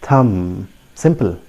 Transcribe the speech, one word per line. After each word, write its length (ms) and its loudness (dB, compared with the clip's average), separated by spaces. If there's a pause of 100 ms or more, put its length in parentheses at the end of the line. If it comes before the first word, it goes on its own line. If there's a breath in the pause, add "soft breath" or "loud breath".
thumb. 640 0 (280)
Simple. 540 -2